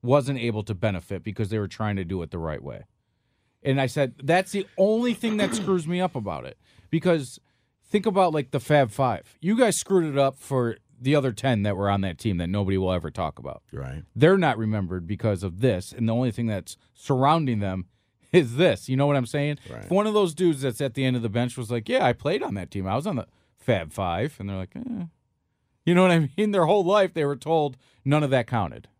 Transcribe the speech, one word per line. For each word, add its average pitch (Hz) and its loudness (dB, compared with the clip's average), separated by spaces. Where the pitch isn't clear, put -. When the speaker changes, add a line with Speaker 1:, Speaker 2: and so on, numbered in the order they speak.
Speaker 1:
wasn't 131 2
able 110 -2
to 107 -6
benefit 92 -4
because 104 -6
they 110 -2
were 101 -4
trying 104 -4
to 95 -4
do 90 -6
it 80 -10
the 87 -8
right 78 -6
way. 58 -14
And 139 0
I 131 0
said, 131 -2
that's 170 2
the 196 -2
only 226 2
thing 220 -2
that 208 0
screws 190 0
me 180 -2
up 180 -2
about 87 -6
it. - -16
Because 160 0
think 208 0
about, 185 2
like, 147 -2
the 139 0
Fab 143 4
Five. - -2
You 190 0
guys 233 4
screwed 180 2
it 139 0
up 135 2
for 123 -2
the 131 2
other 135 2
ten 113 0
that 101 0
were 101 0
on 101 2
that 92 -4
team 101 0
that 85 -2
nobody 98 0
will 92 0
ever 85 -2
talk 80 -6
about. 67 -12
Speaker 2:
Right. 67 -10
Speaker 1:
They're 160 6
not 147 2
remembered 95 -2
because 101 -2
of 90 -6
this, 104 0
and 117 -2
the 113 0
only 123 0
thing 117 -6
that's 104 -6
surrounding 135 2
them 95 -2
is 131 4
this. 143 2
You 131 0
know 139 4
what 147 2
I'm 127 0
saying? 147 -2
Speaker 2:
Right. 117 -12
Speaker 1:
If - -16
one 202 2
of 214 -2
those 190 2
dudes 160 2
that's 131 -2
at 135 -2
the 135 -2
end 127 2
of 120 -2
the 113 -2
bench 120 -2
was 117 -8
like, 117 -6
"Yeah, 247 2
I 120 4
played 151 -2
on - -4
that 95 -6
team. 98 -6
I 98 -2
was 151 -4
on 190 -4
the 117 -6
Fab 85 -2
Five," 98 -4
and 101 -8
they're 98 -6
like, 92 -10
"Eh." 220 -10
You 175 4
know 185 8
what 180 6
I 160 2
mean? 214 0
Their 185 4
whole 196 4
life 190 2
they 156 0
were 143 -2
told 151 -2
none 147 4
of 139 0
that 127 2
counted. 85 -4